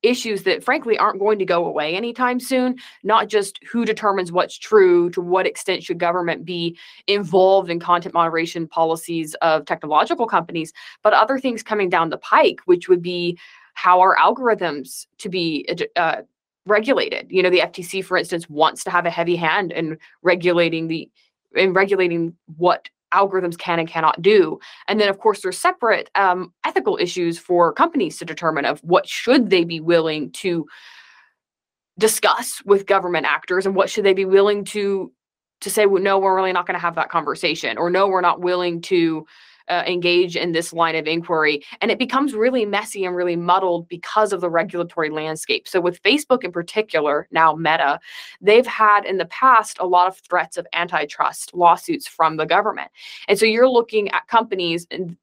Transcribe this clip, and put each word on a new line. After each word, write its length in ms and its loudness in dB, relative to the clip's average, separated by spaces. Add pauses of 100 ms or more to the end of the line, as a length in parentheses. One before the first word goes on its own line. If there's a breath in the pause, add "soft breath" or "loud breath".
issues 420 -2
that, 200 0
frankly, 320 -2
aren't 220 0
going 200 0
to 60 -2
go 220 0
away 280 -4
anytime 460 -4
soon, 360 -2 (260 loud breath)
not 260 2
just 420 -4
who 140 -2
determines 480 -2
what's 240 -2
true, 540 4
to 100 -6
what 260 0
extent 360 -4
should 160 -8
government 480 -2
be 320 -6 (280 loud breath)
involved 640 4
in 100 -4
content 360 0
moderation 520 -2
policies 760 -4
of 240 2
technological 600 0
companies, 460 -4 (300 loud breath)
but 100 4
other 260 2
things 240 -4
coming 280 -2
down 180 2
the 80 -6
pike, 480 2
which 240 2
would 140 4
be 360 -4 (360 loud breath)
how 260 4
are 160 6
algorithms 920 0 (120)
to 100 -12
be, 400 -4 (280)
uh, 260 -2 (420)
regulated. 640 0
You 140 0
know, 80 2
the 100 4
F 120 -2
T 100 -12
C, 180 -8
for 160 -4
instance, 320 -4
wants 360 0
to 60 -8
have 140 2
a 60 0
heavy 260 -2
hand 360 -2
in 260 -6 (240 soft breath)
regulating 680 2
the, 220 -6 (440)
in 200 2
regulating 600 0 (220)
what 320 0 (240)
algorithms 460 0
can 220 -2
and 80 -4
cannot 340 -2
do. 380 4 (260 loud breath)
And 140 -2
then, 80 4
of 100 -2
course, 240 0
there's 160 -6
separate, 560 0
um, 380 0 (120)
ethical 360 -2
issues 400 -4
for 320 2
companies 460 0
to 60 -10
determine 420 -4
of 180 -2
what 240 2
should 420 2
they 140 4
be 160 -8
willing 520 0
to 320 -4 (1300 loud breath)
discuss 680 0
with 220 2
government 400 0
actors 400 -2
and 80 -2
what 160 0
should 140 -4
they 100 4
be 120 0
willing 400 4
to, 440 -4 (520)
to 80 -8
say, 160 2
"Well, 140 4
no, 200 2
we're 160 2
really 160 0
not 160 -2
gonna 100 -4
have 160 -4
that 160 -4
conversation," 680 -2
or, 120 0
"No, 160 4
we're 140 2
not 220 2
willing 400 -2
to, 440 0 (420 soft breath)
uh, 180 -2
engage 500 0
in 140 -2
this 220 -4
line 240 0
of 100 -4
inquiry." 560 0 (180 loud breath)
And 120 0
it 60 -2
becomes 360 -2
really 320 0
messy 380 -4
and 100 -4
really 220 -2
muddled 520 0
because 440 -2
of 80 -4
the 100 -2
regulatory 600 -2
landscape. 580 -6
So 120 0
with 220 -4
Facebook 400 0
in 80 -8
particular, 800 -4
now 240 4
Meta, 460 0 (400 loud breath)
they've 260 6
had 380 2
in 140 -4
the 80 -4
past 520 2
a 80 -2
lot 220 4
of 100 -8
threats 380 -4
of 160 -10
antitrust 840 -4
lawsuits 540 2
from 280 0
the 100 -2
government. 440 -2 (380 loud breath)
And 100 2
so 80 4
you're 220 4
looking 420 0
at 160 -4
companies 640 -2
in 320 -10